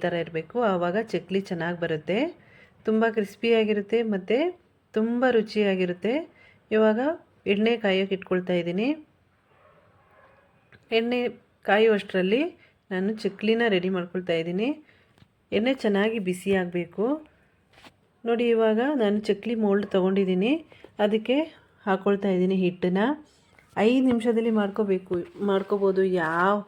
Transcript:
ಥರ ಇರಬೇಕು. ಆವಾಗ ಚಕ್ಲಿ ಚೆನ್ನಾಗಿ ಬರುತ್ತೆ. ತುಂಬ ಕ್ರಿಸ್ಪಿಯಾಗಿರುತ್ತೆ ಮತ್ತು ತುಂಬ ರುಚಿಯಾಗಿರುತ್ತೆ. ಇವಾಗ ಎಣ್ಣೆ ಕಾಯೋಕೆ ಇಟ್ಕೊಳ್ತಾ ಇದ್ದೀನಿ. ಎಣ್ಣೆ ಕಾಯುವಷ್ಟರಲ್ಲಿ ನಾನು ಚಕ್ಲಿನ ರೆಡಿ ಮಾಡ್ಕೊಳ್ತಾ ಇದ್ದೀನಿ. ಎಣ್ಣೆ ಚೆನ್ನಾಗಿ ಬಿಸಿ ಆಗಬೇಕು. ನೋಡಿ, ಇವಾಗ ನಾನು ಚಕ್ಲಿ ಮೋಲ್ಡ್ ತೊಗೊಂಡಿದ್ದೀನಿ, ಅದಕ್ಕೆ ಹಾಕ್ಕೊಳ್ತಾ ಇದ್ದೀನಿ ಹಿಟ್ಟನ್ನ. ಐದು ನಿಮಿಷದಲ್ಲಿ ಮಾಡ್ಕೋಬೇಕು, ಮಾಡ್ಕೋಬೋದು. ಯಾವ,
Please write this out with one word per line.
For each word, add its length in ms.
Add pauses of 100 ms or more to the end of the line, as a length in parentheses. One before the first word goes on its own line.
ಥರ 100 (100)
ಇರಬೇಕು. 340 (120)
ಆವಾಗ 280 (140)
ಚಕ್ಲಿ 280 (100)
ಚೆನ್ನಾಗಿ 340
ಬರುತ್ತೆ. 340 (720)
ತುಂಬ 160 (140)
ಕ್ರಿಸ್ಪಿಯಾಗಿರುತ್ತೆ 840 (140)
ಮತ್ತು 240 (600)
ತುಂಬ 280 (120)
ರುಚಿಯಾಗಿರುತ್ತೆ. 760 (640)
ಇವಾಗ 240 (540)
ಎಣ್ಣೆ 200 (120)
ಕಾಯೋಕೆ 320
ಇಟ್ಕೊಳ್ತಾ 440
ಇದ್ದೀನಿ. 280 (2000)
ಎಣ್ಣೆ 220 (480)
ಕಾಯುವಷ್ಟರಲ್ಲಿ 760 (500)
ನಾನು 160 (160)
ಚಕ್ಲಿನ 360 (140)
ರೆಡಿ 220
ಮಾಡ್ಕೊಳ್ತಾ 440
ಇದ್ದೀನಿ. 280 (880)
ಎಣ್ಣೆ 140 (120)
ಚೆನ್ನಾಗಿ 420
ಬಿಸಿ 340
ಆಗಬೇಕು. 460 (1200)
ನೋಡಿ, 180 (100)
ಇವಾಗ 240 (240)
ನಾನು 140 (120)
ಚಕ್ಲಿ 240 (100)
ಮೋಲ್ಡ್ 320
ತೊಗೊಂಡಿದ್ದೀನಿ, 560 (540)
ಅದಕ್ಕೆ 320 (500)
ಹಾಕ್ಕೊಳ್ತಾ 480
ಇದ್ದೀನಿ 300
ಹಿಟ್ಟನ್ನ. 380 (840)
ಐದು 220
ನಿಮಿಷದಲ್ಲಿ 500
ಮಾಡ್ಕೋಬೇಕು, 560 (340)
ಮಾಡ್ಕೋಬೋದು. 520 (180)
ಯಾವ, 360 (120)